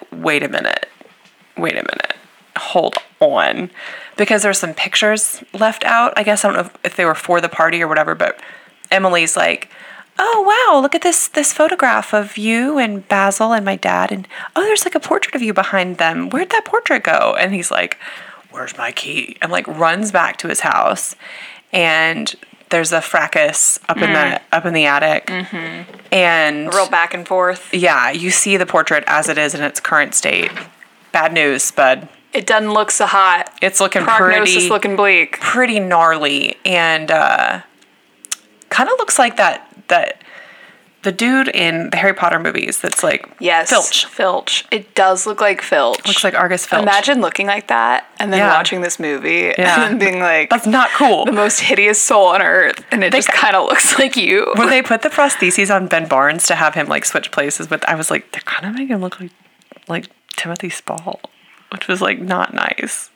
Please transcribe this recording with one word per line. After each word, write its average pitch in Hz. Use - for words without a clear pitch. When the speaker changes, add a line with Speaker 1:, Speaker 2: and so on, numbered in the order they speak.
Speaker 1:
"Wait 156
a 143
minute. -
Wait 170
a -
minute. -
Hold -
on." 117
Because 208
there's 196
some 165
pictures -
left 220
out. 233
I 214
guess 214
I 202
don't 196
know 180
if, -
if -
they 185
were 160
for 175
the 165
party 165
or 165
whatever, 156
but -
Emily's 180
like, -
"Oh, 427
wow, 285
look 277
at 330
this, -
this -
photograph 220
of 208
you 233
and 208
Basil 202
and 214
my 196
dad. 185
And, 196
oh, 349
there's, 427
like, 359
a 311
portrait -
of 262
you 214
behind 185
them. 165
Where'd 339
that 440
portrait 359
go?" 90
And 190
he's 175
like, 87
"Where's -
my 120
key?" -
And, 170
like, 175
runs 165
back 170
to -
his -
house. -
And 160
there's 165
a 160
fracas -
up 165
in 180
Speaker 2:
Mm. -
Speaker 1:
the, 147
up 165
in 170
the 156
attic. 147
Speaker 2:
Mm-hmm. 175
Speaker 1:
And 160
Speaker 2:
A 190
real 190
back 170
and 175
forth. 185
Speaker 1:
yeah, 151
you 170
see -
the 156
portrait 156
as 151
it 156
is 151
in 147
its 143
current 147
state. -
Bad 165
news, 147
bud. 135
Speaker 2:
It -
doesn't 214
look 214
so 214
hot. 185
Speaker 1:
It's 190
looking 190
Speaker 2:
Prognosis 196
Speaker 1:
pretty, 180
Speaker 2:
looking 202
bleak. 190
Speaker 1:
pretty 240
gnarly. 160
And, 165
uh, 151
kinda 262
looks -
like 240
that, 180
that -
the 196
dude 254
in 165
the -
Harry 190
Potter 170
movies -
that's -
like -
Speaker 2:
Yes, 170
Speaker 1:
Filch. -
Speaker 2:
Filch. -
It 202
does 190
look 208
like 202
Filch. 127
Speaker 1:
Looks 202
like 185
Argus 180
Filch. 175
Speaker 2:
Imagine 208
looking 190
like 202
that 120
and 202
then 190
Speaker 1:
Yeah. 202
Speaker 2:
watching 175
this 175
movie 165
Speaker 1:
Yeah. 175
Speaker 2:
and -
then 202
being 185
like, 165
Speaker 1:
"That's 233
not 240
cool." 247
Speaker 2:
"The 254
most 208
hideous 208
soul 208
on 190
earth," 175
and 208
it 180
Speaker 1:
They -
Speaker 2:
just -
Speaker 1:
ca- -
Speaker 2:
kinda 190
looks -
<laughs> -
like 262
you. -
Speaker 1:
When 233
they 262
put 233
the 302
prostheses 277
on 190
Ben 160
Barnes 143
to 175
have 156
him, 151
like, 151
switch -
places 147
with, 160
I 156
was 160
like, 156
"They're -
kinda -
making 254
him 190
look 180
like, 175
like 165
Timothy 170
Spall," -
which -
was, 190
like, 190
not 180
nice. -